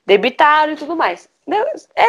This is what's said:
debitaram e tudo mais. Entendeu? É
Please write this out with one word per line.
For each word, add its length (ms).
debitaram 680
e 40
tudo 200
mais. 320
Entendeu? 200
É 140